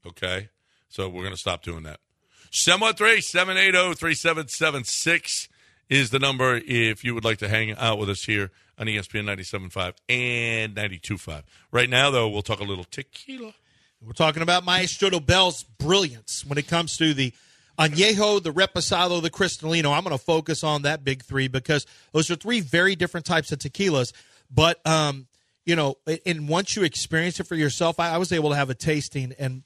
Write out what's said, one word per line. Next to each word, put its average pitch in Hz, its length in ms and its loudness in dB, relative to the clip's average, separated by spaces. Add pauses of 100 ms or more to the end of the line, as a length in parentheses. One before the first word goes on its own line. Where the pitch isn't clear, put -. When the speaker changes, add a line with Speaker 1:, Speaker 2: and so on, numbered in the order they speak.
Speaker 1:
Okay? 92 440 -8 (400)
So 95 200 -6
we're 90 140 -10
gonna 95 140 -8
stop 90 260 -4
doing 82 200 -10
that. 76 160 -16 (500)
Seven - 320 2
one 220 140 2
three, 214 260 4
seven 185 360 0
eight 190 180 4
oh, 180 180 4
three 160 220 -2
seven 160 320 -2
seven 143 360 -2
six - 640 -2 (420)
is 131 200 2
the 131 100 0
number 131 460 2
if 117 380 0
you 120 100 -4
would 113 120 -4
like 110 120 2
to 104 100 -6
hang 110 260 0
out 110 260 0
with 101 100 -2
us 98 140 -4
here 101 260 -2 (300)
on 110 100 -4
E 107 80 -2
S 98 100 -6
P 107 120 -6
N 104 60 -6
ninety-seven 95 440 -8
five 90 240 -6 (160)
and 117 640 -2
ninety-two 98 440 -6
five. 76 260 -14 (280)
Right 123 180 2
now, 131 220 4
though, 117 180 2
we'll 104 120 -4
talk 101 180 -4
a 101 40 -8
little 98 200 -8
tequila. 226 680 -16 (500)
Speaker 2:
We're 113 100 -14
talking 160 280 0
about 180 240 2
Maestro 185 460 0
Dobel's 175 520 2
brilliance 147 800 -2
when 139 140 -4
it 147 100 -2
comes 170 300 -2
to 160 160 4
the 135 200 0 (460)
Añejo, 196 640 4
the 165 80 -4
Reposado, 180 680 0
the 165 80 -2
Cristalino. 156 640 0
I'm 170 80 0
gonna 160 140 -2
focus 160 460 0
on 151 200 0
that 147 200 0
big 135 200 -4
three 135 240 -2
because 131 400 -2 (240)
those 156 180 2
are 175 60 0
three 226 240 -2
very 175 360 2
different 170 300 -4
types 165 260 0
of 143 80 -4
tequilas. 147 520 0 (420)
But, 160 320 4
um, 147 420 2 (380)
you 170 100 4
know, 143 220 0 (100)
a-, 160 200 -4
and 156 220 -2
once 180 260 0
you 208 80 2
experience 165 560 -2
it 180 80 -6
for 175 80 -6
yourself, 160 440 0
I, 170 100 2
I 165 80 0
was 180 140 0
able 156 180 2
to 143 60 2
have 139 140 0
a 127 60 -2
tasting 139 640 -4
and 131 260 -6